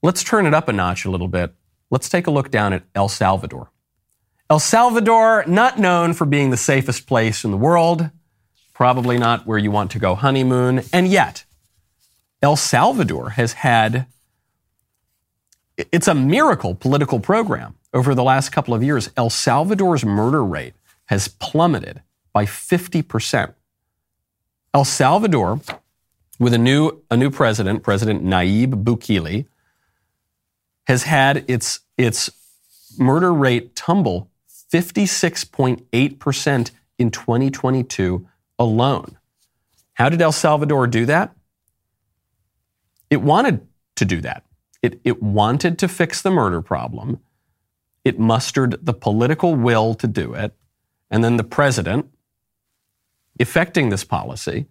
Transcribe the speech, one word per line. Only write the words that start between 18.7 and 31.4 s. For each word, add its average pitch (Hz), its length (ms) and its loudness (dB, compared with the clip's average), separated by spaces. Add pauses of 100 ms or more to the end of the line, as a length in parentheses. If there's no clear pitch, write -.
of 113 100 0
years. 135 360 -2
El 113 100 0
Salvador's 170 720 0
murder 113 400 0
rate 76 300 -6 (320)
has 101 240 -2
plummeted - 720 -2 (320)
by 104 140 2
fifty 175 560 -4
percent. - 500 -4 (1200)
El 143 120 4
Salvador, 139 760 2 (760)
with 120 160 2
a 117 40 4
new, 143 520 2
a 117 60 2
new 131 120 2
president, 110 540 0
President 104 420 -2
Nayib 98 600 0
Bukele, 107 640 -2 (1400)
has 127 160 2
had 139 460 2